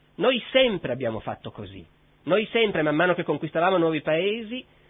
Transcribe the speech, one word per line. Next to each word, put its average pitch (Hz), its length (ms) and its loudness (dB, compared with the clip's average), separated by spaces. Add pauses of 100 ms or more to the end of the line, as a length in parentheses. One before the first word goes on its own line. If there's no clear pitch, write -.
(160)
Noi 233 340 2
sempre 233 400 2
abbiamo 120 300 -4
fatto 110 320 -10
così. 98 340 -14 (380)
Noi 196 260 0
sempre, 208 320 2
man 151 140 2
mano 175 180 4
che 175 80 -2
conquistavamo 165 560 0
nuovi 160 240 2
paesi, 208 600 -2 (260)